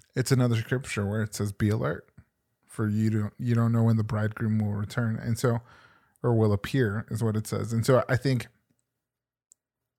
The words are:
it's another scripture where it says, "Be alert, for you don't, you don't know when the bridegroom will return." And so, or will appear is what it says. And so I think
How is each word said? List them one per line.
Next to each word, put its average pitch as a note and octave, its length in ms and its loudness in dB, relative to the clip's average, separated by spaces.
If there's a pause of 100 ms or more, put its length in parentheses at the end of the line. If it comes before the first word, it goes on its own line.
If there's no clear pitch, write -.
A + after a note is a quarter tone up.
(160)
it's C3 160 0
another B2 260 4
scripture A2+ 500 -4
where G#2+ 160 -2
it G#2 100 -6
says, G2+ 180 -2
"Be G#2 180 0
alert, C3 380 -2 (600)
for A2 200 -4
you A2 220 2
don't, G#2+ 300 -2
you A#2+ 160 0
don't A#2 160 2
know A#2 120 4
when A2+ 140 4
the A2 60 0
bridegroom G#2+ 560 -2
will G#2 140 -2
return." A2 420 -4
And A2+ 240 -4
so, A#2 220 0 (600)
or B2 140 2
will A2 180 4
appear G#2+ 560 -2
is A2+ 140 -4
what A2 120 0
it A2 120 -4
says. G#2 260 -4
And A2+ 100 0
so B2+ 240 6
I C3 80 2
think B2 320 0 (1500)